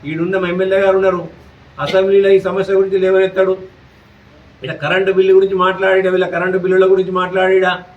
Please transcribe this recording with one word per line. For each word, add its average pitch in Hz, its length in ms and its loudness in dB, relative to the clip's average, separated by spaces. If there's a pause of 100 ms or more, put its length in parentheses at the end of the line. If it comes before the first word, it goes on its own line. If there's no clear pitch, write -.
(100)
ఈడున్న 180 420 -4
ఎమ్మెల్యే 190 320 -2
గారు 190 160 2
ఉన్నారు, 180 220 0 (600)
అసెంబ్లీలో 196 520 2
ఈ 185 120 4
సమస్య 190 300 -2
గురించి 190 260 0
లేవనెత్తాడు. 190 500 0 (1080)
ఇలా 127 100 -10 (100)
కరెంటు 185 320 -2
బిల్లు 190 220 4
గురించి 190 260 2
మాట్లాడిడా, 190 500 0
వీళ్ళ 185 200 0
కరెంటు 185 300 -2
బిల్లుల 185 280 2
గురించి 185 280 0
మాట్లాడిడా. 185 520 0 (240)